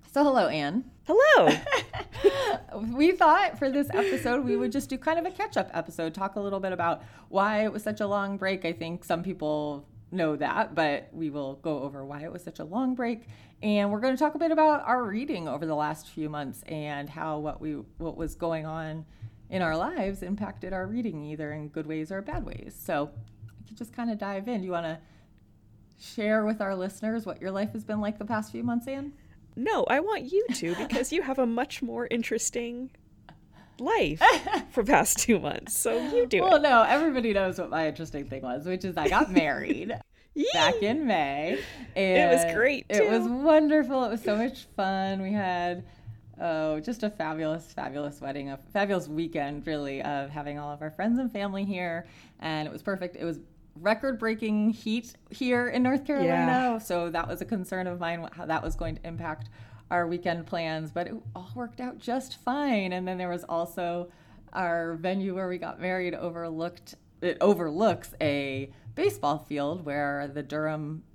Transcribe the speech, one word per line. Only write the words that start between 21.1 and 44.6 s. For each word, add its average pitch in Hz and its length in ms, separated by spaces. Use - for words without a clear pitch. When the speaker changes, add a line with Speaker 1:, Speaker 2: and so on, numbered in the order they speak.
Speaker 1:
either 151 280
in 151 160
good 151 180
ways 156 240
or 196 100
bad - 240
ways. - 340
So 151 320
we - 80
could 220 100
just 226 180
kinda 233 200
dive 196 320
in. 240 140
Do 185 40
you 180 60
wanna 165 280
share 214 460
with 214 160
our 196 140
listeners 208 500
what 180 160
your 190 100
life 202 220
has 214 100
been 214 180
like 208 180
the 208 60
past 214 260
few 233 120
months, 240 240
Anne? 277 260
Speaker 2:
No, 277 300
I 269 160
want 349 300
you 403 220
to, 170 220
because 226 360
you 330 120
have 269 160
a 254 80
much 240 340
more 233 300
interesting 240 800
life 240 420
Speaker 1:
<laughs> 392 220
Speaker 2:
for 233 140
past - 340
two 208 220
months. - 360
So 226 220
you 480 120
do - 160
Speaker 1:
Well, 370 140
Speaker 2:
it. 302 40
Speaker 1:
no, 254 220
everybody 240 500
knows 190 240
what 175 140
my 160 160
interesting 151 420
thing 135 140
was, 131 240
which 185 180
is 180 120
I 156 120
got 202 220
married 156 640
Speaker 2:
<laughs> - 200
Yay! 302 180
Speaker 1:
back 311 300
in 262 240
May. 156 460
Speaker 2:
It 180 360
was 170 120
Speaker 1:
And 165 120
Speaker 2:
great, 254 340
Speaker 1:
it 208 200
was 226 160
Speaker 2:
too. 240 80
Speaker 1:
wonderful. 294 720
It 226 80
was 220 100
so 208 140
much 247 300